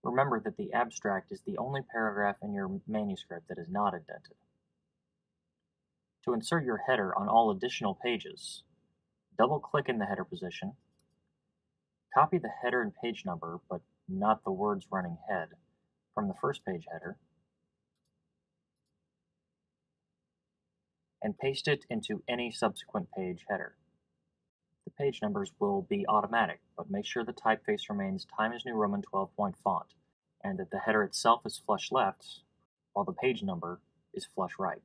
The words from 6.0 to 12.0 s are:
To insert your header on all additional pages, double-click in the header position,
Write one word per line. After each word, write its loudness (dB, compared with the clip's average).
To 2
insert 2
your 0
header 4
on 0
all 8
additional -2
pages, -4
double-click 2
in 0
the 0
header -4
position, -8